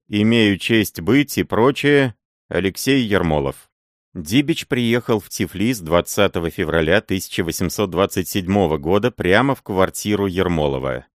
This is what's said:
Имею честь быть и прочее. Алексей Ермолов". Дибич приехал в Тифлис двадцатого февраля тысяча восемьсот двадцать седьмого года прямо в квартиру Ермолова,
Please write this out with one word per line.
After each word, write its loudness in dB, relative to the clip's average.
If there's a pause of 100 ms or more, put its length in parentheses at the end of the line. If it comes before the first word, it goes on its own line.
Имею 2
честь 0
быть 0
и 0
прочее. 2 (340)
Алексей 0
Ермолов". 0 (440)
Дибич -2
приехал 0
в -18
Тифлис -4
двадцатого 0
февраля 0
тысяча -4
восемьсот -2
двадцать -2
седьмого 0
года 0
прямо 0
в -20
квартиру 0
Ермолова, -2